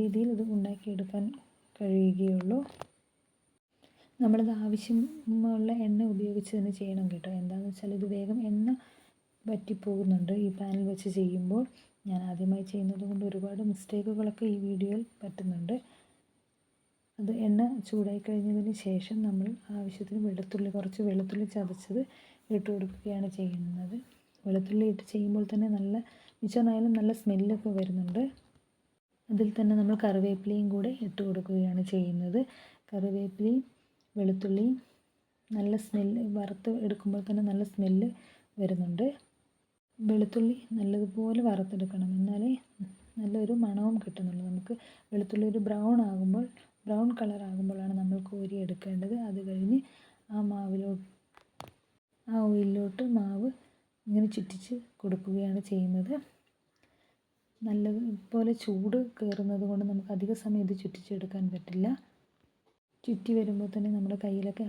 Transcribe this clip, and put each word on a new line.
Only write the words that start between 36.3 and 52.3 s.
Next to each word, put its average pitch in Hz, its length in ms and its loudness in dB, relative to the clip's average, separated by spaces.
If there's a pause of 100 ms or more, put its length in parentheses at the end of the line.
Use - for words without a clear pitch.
വറുത്ത് 202 340 -4 (140)
എടുക്കുമ്പോൾ 202 460 -2
തന്നെ 208 200 2
നല്ല 196 220 0
സ്മെല്ല് 190 360 4 (520)
വരുന്നുണ്ട്. 180 460 0 (920)
വെളുത്തുള്ളി 220 580 4 (220)
നല്ലതുപോലെ 208 640 0 (100)
വറുത്തെടുക്കണം, 190 680 -2
എന്നാലേ 202 320 2 (680)
നല്ലൊരു 214 340 0 (120)
മണവും 208 280 2 (100)
കിട്ടുന്നുള്ളൂ. 180 440 -4
നമുക്ക് 185 260 -4 (380)
വെളുത്തുള്ളി 208 400 0
ഒരു 220 160 0
ബ്രൗൺ 214 300 4 (100)
ആകുമ്പോൾ, 190 360 2 (420)
ബ്രൗൺ 214 220 2 (120)
കളർ 208 200 -2 (100)
ആകുമ്പോഴാണ് 190 500 -2
നമ്മൾ 190 180 2 (120)
കോരി 196 340 -6
എടുക്കേണ്ടത്. 190 500 -4 (140)
അത് 196 200 -4
കഴിഞ്ഞ് 190 300 4 (560)
ആ 208 60 0 (100)
മാവിലോട്ട്, 196 540 -4 (1200)
ആ 226 200 -2